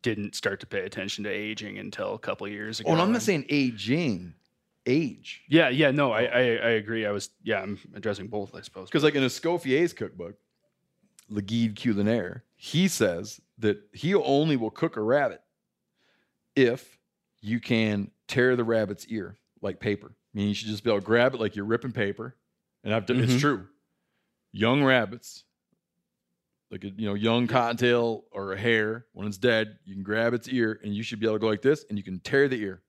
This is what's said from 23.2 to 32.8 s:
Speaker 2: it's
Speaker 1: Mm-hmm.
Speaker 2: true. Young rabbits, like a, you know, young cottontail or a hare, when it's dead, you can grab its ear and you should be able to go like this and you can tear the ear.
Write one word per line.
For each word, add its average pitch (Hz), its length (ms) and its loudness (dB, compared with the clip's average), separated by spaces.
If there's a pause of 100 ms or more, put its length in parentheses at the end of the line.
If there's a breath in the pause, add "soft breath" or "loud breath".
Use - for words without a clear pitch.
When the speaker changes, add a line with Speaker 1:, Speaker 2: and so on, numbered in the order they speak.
Speaker 2:
it's 123 120 4
Speaker 1:
Mm-hmm. 123 80 4
Speaker 2:
true. 123 280 0 (840)
Young 117 320 2
rabbits, 120 640 0 (1300)
like 95 140 -12
a, 101 60 -8
you 107 160 -6
know, 101 80 -2
young 113 320 2
cottontail 120 840 2
or 98 200 -8
a 98 60 -6
hare, 113 540 0
when 104 160 -10
it's 98 100 -8
dead, 110 460 2
you 95 100 -16
can 98 80 -8
grab 113 320 0
its 120 140 -6
ear 117 340 0
and 104 120 -6
you 107 80 -4
should 113 180 -8
be 110 60 0
able 107 100 2
to 101 40 -2
go 110 80 0
like 107 140 0
this 151 260 2
and 107 100 -4
you 98 60 -6
can 92 160 -8
tear 139 280 2
the 131 120 -2
ear. 95 280 -8